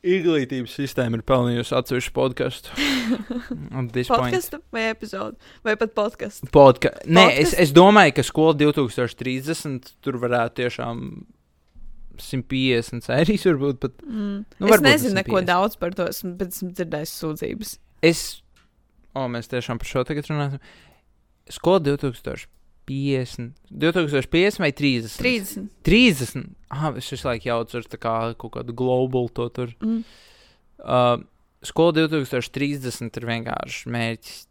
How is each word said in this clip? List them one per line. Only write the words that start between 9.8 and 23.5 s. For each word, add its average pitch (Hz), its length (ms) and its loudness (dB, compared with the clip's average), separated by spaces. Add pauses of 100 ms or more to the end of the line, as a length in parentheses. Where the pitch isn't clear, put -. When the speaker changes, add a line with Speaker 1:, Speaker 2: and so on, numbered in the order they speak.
Speaker 1:
tur 127 180 -6
varētu 120 400 -2
tiešām 120 400 -4 (1160)
simt - 280 -8
piecdesmit 123 600 -2
sērijas 165 400 2
varbūt 139 320 0
pat. - 200 -6
Speaker 2:
Mm. 208 460 -8
Speaker 1:
Nu, - 220 -4
Speaker 2:
Es 233 60 8
Speaker 1:
varbūt 269 160 6
Speaker 2:
nezinu 254 260 4
Speaker 1:
pat 190 60 2
Speaker 2:
neko 214 160 0
Speaker 1:
simt - 0 -
piecdesmit. 180 160 0
Speaker 2:
daudz 196 260 0
par 175 160 -4
to, 175 160 -4
esmu, 180 240 -10
bet 180 160 -8
esmu 180 220 -10
dzirdējis 165 420 -8
sūdzības. - 560 -8 (300)
Speaker 1:
Es, 165 240 4 (840)
o, 135 120 -6
mēs 120 240 -6
tiešām 123 320 -4
par - 80 -8
šo 127 160 -2
tagad 147 240 -6
runāsim. 143 320 -4 (920)
Skola 185 300 2
divtūkstoš 143 680 -4 (320)
piecdesmit, 135 720 -6 (120)